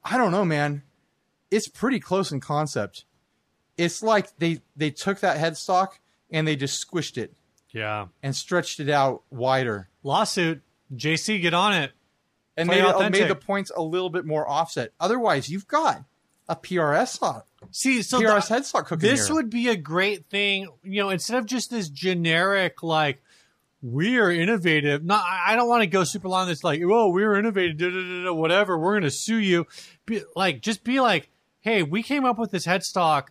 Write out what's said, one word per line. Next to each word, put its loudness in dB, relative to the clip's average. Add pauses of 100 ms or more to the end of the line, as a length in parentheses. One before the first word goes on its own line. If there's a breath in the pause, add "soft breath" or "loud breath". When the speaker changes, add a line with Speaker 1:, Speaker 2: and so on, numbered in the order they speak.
Speaker 1:
I -2
don't 4
know, 2
man. 0 (680)
It's 0
pretty -2
close -2
in -4
concept. -4 (720)
It's -2
like 2
they, 0 (160)
they -2
took -4
that 0
headstock 0 (380)
and 0
they 0
just -4
squished -6
it. -8 (360)
Speaker 2:
Yeah. -6 (160)
Speaker 1:
And -4
stretched -4
it -4
out 2
wider. 0 (140)
Speaker 2:
Lawsuit. 0 (320)
J -2
C, -2
get 0
on 2
it. -2 (640)
Speaker 1:
And -2
Speaker 2:
Play 4
Speaker 1:
made 2
it, 4
Speaker 2:
authentic. 2
Speaker 1:
made 2
the 2
points -6
a -4
little -4
bit -4
more -4
offset. -4
Otherwise, 0
you've -8
got 0 (440)
a -2
P -4
R 2
S 0
hot, -4 (280)
Speaker 2:
See, 0
so 0
Speaker 1:
P 4
R 4
S 0
Speaker 2:
the, 0
Speaker 1:
headstock -2
cooking -4
Speaker 2:
this 2
Speaker 1:
here. -2
Speaker 2:
would 0
be -2
a 2
great -2
thing. 0 (160)
You -2
know, 0
instead -2
of -2
just -4
this -4
generic, 0
like, 0 (720 soft breath)
"We 2
are 4
innovative." 2
Not, 2
I, 0
I 4
don't 2
wanna 4
go 2
super -6
long. 0
That's -6
like, 0
"Oh, 6
we're 2
innovative, 0
da, 0
da, -4
da, -6
da, 0
whatever. 2
We're 2
gonna 2
sue -2
you." 2 (400 loud breath)
Be, -4 (120)
like, 0
just -4
be 0
like, 2 (300)
"Hey, 2
we -2
came -2
up 2
with -4
this -4
headstock. 0